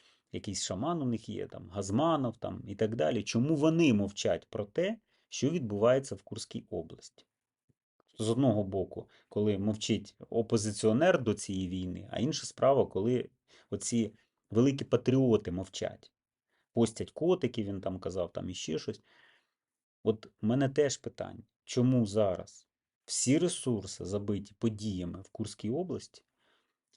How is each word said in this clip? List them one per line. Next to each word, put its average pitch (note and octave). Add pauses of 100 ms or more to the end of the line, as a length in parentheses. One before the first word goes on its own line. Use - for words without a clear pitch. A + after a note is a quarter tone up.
(320)
якийсь G2+
шаман C#3
у C3+
них A#2
є, G2
там, F#2
Газманов, A#2
там, F#2+
і G2+
так G#2+
далі, A#2+
чому C3
вони D#3+
мовчать G2+
про G#2
те, F#3+ (320)
що -
відбувається B2
в F#2+
Курській -
області?» - (960)
З A2
одного A#2
боку, F#2+ (200)
коли G#2
мовчить G#2 (140)
опозиціонер A2+
до A2+
цієї F#2+
війни, F2+
а -
інша -
справа, C3
коли A2+ (400)
оці G#2 (360)
великі C3+
патріоти B2
мовчать. - (640)
Постять A2+
котики, E3
він G2
там F#2+
казав, F2+
там F#2
іще D3+
щось. - (1000)
От G#2+
в -
мене C3
теж C#3
питання, - (200)
чому B2
зараз F#2+ (380)
всі -
ресурси B2
забиті G2+
подіями G2+
в -
Курській -
області, C#3+ (720)